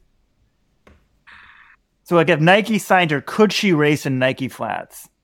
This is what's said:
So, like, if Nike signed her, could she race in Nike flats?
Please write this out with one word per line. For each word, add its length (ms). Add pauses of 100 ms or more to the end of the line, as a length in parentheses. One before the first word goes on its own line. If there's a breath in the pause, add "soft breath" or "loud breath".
(2000 loud breath)
So, 120
like, 120
if 120
Nike 380
signed 320
her, 100
could 320
she 200
race 320
in 140
Nike 300
flats? 600 (160)